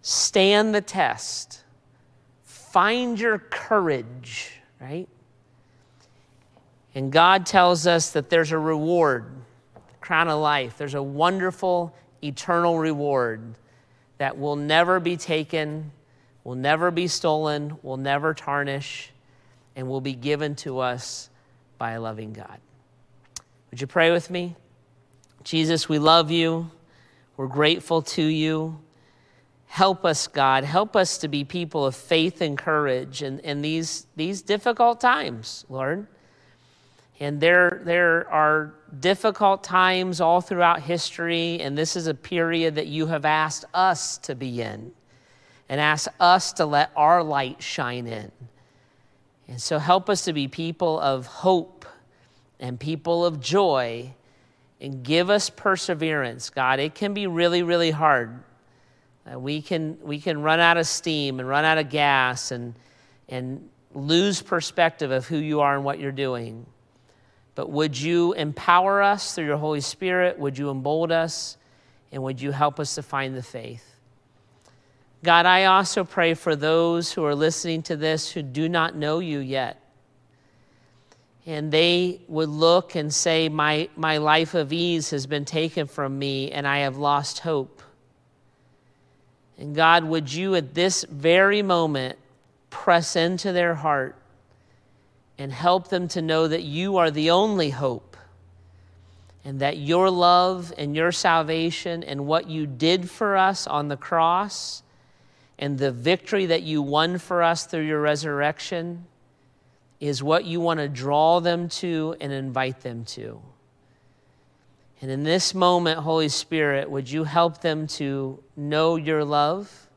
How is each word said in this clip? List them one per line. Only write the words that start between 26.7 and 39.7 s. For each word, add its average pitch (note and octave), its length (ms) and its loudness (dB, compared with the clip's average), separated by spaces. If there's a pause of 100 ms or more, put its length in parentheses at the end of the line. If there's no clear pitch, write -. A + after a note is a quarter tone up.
We're C3+ 120 -6
grateful D#3 540 2
to D#3 220 -4
you. D#3 560 -2 (880)
Help F#3+ 360 2
us, D#3+ 220 2
God. C3+ 380 2
Help F3+ 320 0
us F#3 240 2
to D#3 80 -6
be C#3+ 160 -4
people D#3 420 -4
of B2+ 100 -2
faith E3+ 460 0
and D3 160 -2
courage C3+ 640 -2
in, C3+ 200 -8
in C#3+ 200 -6
these, D#3 540 -6
these F#3 260 -6
difficult A#3 580 2
times, B2 720 -2
Lord. C#3 380 -4 (1120)
And C#3+ 200 -4
there, F3 440 6
there E3+ 480 2
are D#3 420 2 (260)
difficult G3 640 2
times F#3 580 2